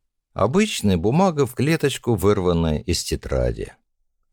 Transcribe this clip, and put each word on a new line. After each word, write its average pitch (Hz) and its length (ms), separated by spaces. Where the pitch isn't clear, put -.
Обычная 117 640
бумага 143 480
в - 100
клеточку, 135 600
вырванная 87 640
из - 260
тетради. 62 680